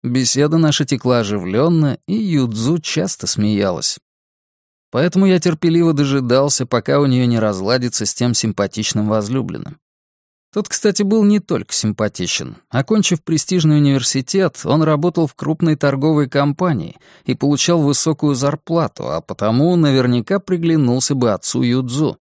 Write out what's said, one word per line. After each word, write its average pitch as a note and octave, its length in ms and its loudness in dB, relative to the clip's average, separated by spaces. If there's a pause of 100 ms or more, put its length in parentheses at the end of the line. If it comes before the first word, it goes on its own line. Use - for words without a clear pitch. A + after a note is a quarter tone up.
Беседа C3 540 0
наша D#3 280 2
текла B2+ 340 0
оживлённо, A#2 880 0
и F#3+ 80 -2
Юдзу C#3+ 640 0
часто - 480 -6
смеялась. G2+ 720 -2 (880)
Поэтому F3 360 2
я F#3 140 4
терпеливо E3+ 540 2
дожидался, C#3 720 0
пока B2+ 340 0
у C#3+ 60 2
неё B2+ 200 2
не A#2+ 140 2
разладится A2 680 -2
с - 80 -4
тем A#2+ 200 -2
симпатичным G#2+ 760 -2
возлюбленным. G#2+ 680 -4 (760)
Тот, G#3 160 -4
кстати, G#3 340 0
был G#3 200 2
не G#3 160 4
только - 340 -6
симпатичен. F#2 840 -4 (120)
Окончив F3+ 520 0
престижный D#3 560 2
университет, C#3+ 880 0
он D3+ 180 2
работал D#3 460 0
в - 80 -10
крупной D#3 400 0
торговой D3 540 0
компании C#3+ 680 -2 (280)
и B2+ 100 -2
получал D3 460 0
высокую C#3+ 520 0
зарплату, C#3+ 800 -2
а D#2 100 -4
потому C3 540 0
наверняка C3 640 2
приглянулся D#3+ 760 0
бы B2 160 0
отцу B2 320 -4
Юдзу. B2+ 640 -2